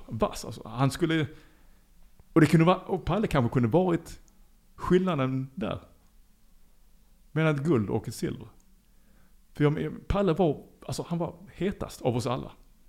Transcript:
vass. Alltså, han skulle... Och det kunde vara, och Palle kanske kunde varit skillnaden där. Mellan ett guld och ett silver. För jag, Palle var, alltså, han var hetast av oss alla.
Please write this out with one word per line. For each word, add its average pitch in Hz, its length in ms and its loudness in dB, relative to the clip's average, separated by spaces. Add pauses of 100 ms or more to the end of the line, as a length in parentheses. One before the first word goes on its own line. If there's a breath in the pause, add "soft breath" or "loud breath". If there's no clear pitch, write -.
vass. - 380 -4
Alltså, - 220 -14
han 127 240 0
skulle... 160 360 -2 (1080 soft breath)
Och 160 80 6
det 151 60 10
kunde 165 180 6
vara, 185 120 6
och - 280 -6
Palle 208 220 0
kanske 123 260 2
kunde 120 160 2
varit 170 520 0 (540)
skillnaden 139 800 2
där. - 240 -6 (1500)
Mellan 156 240 0
ett 139 80 -4
guld 127 260 2
och 113 180 -2
ett 117 80 -10
silver. - 320 -8 (1040)
För 147 100 0
jag, 156 440 -2
Palle 190 260 2
var, 151 300 0 (240)
alltså, 135 200 -8
han 170 120 -6
var 170 160 -6 (180)
hetast - 480 -6
av 120 140 0
oss 113 120 -4
alla. 120 240 -6 (380)